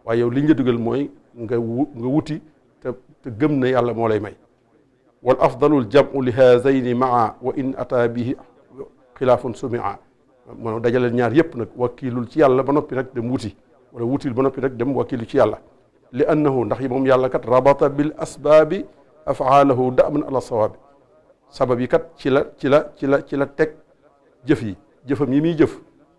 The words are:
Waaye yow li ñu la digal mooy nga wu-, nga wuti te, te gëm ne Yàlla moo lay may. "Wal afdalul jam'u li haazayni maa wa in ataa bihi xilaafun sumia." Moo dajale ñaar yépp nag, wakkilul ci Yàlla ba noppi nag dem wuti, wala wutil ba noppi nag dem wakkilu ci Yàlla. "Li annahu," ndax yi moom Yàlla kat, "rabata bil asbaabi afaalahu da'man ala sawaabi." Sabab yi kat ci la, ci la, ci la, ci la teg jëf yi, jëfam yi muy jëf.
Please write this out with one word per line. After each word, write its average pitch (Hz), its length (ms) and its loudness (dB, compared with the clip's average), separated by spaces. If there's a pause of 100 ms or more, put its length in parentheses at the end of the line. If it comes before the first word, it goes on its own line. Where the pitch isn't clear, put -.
Waaye 117 160 0
yow 117 80 0
li 131 140 -2
ñu 151 40 2
la 156 60 4
digal 123 240 2
mooy 117 340 -4 (240)
nga 117 240 -6
wu-, 120 340 -4
nga 120 140 -8
wuti 151 340 -4 (380)
te, 131 100 -8 (320)
te 135 80 -14
gëm 143 300 0
ne 127 120 2
Yàlla 120 220 0
moo 113 140 -2
lay 107 140 0
may. 101 160 -12 (840)
"Wal 127 180 2
afdalul 139 500 2
jam'u 135 320 2
li 127 100 0
haazayni 123 600 4
maa 120 480 0
wa 123 160 -4
in 135 200 -4
ataa 123 300 0
bihi 117 280 -4 (800)
xilaafun 123 360 0
sumia." 110 460 -8 (580)
Moo 113 220 -6
dajale 120 320 0
ñaar 120 220 0
yépp 165 220 2
nag, 113 220 -6
wakkilul 123 500 -6
ci - 120 -6
Yàlla 135 240 4
ba 139 100 -2
noppi 147 220 -2
nag 127 180 -6
dem 120 180 -6
wuti, 110 240 -6 (380)
wala 120 120 -6
wutil 135 280 -4
ba 127 100 0
noppi 135 160 0
nag 127 160 -4
dem 123 200 -4
wakkilu 120 300 -4
ci 139 120 -4
Yàlla. 107 220 2 (520)
"Li 123 140 -2
annahu," 139 400 2
ndax 104 160 -4
yi 135 80 -4
moom 131 160 -2
Yàlla 127 240 2
kat, - 160 -6
"rabata 131 440 4
bil 147 280 -2
asbaabi 156 680 2 (400)
afaalahu 135 680 4
da'man 147 280 2
ala 135 180 -4
sawaabi." 107 360 -2 (720)
Sabab 123 320 -2
yi 123 80 -4
kat 165 160 0 (120)
ci - 140 -6
la, 139 140 2 (140)
ci 147 100 -6
la, 151 280 2
ci - 120 -8
la, 139 140 0
ci - 160 -10
la 139 80 -2
teg 156 300 -4 (680)
jëf 147 180 0
yi, 101 120 -8 (300)
jëfam 127 260 -2
yi 143 100 0
muy 165 140 -2
jëf. - 240 0 (380)